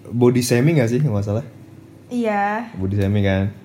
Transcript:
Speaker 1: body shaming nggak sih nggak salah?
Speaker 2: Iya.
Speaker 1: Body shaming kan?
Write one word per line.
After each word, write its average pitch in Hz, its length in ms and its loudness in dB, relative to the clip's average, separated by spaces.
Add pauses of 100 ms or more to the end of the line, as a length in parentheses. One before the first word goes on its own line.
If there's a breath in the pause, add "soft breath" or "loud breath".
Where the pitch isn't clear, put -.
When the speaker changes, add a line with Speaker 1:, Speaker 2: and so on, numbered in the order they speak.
Speaker 1:
body 123 360 2
shaming 131 360 2
nggak 117 120 2
sih 123 100 0
nggak 107 240 0
salah? 104 180 -4 (680)
Speaker 2:
Iya. 220 680 -4
Speaker 1:
Body 95 220 -4
shaming 101 280 2
kan? 98 200 0 (220)